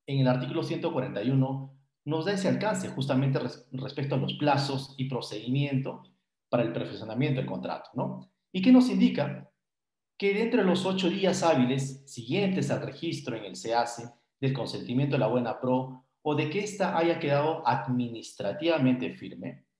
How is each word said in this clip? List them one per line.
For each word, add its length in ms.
en 140
el 80
artículo 340
ciento 320
cuarenta 300
y 80
uno, 420
nos 220
da 80
ese 140
alcance 420
justamente 500
res-, 320
respecto 420
a 60
los 160
plazos 640
y 100
procedimiento 920
para 140
el 120
perfeccionamiento 680
del 80
contrato, 460
¿no? 340
¿Y 100
qué 100
nos 180
indica? 600
Que 200
dentro 260
de 60
los 180
ocho 240
días 320
hábiles 640
siguientes 640
al 140
registro 520
en 100
el 100
cease 560
del 140
consentimiento 640
de 60
la 60
buena 320
pro 460
o 140
de 160
que 80
ésta 360
haya 240
quedado 480
administrativamente 1500
firme, 500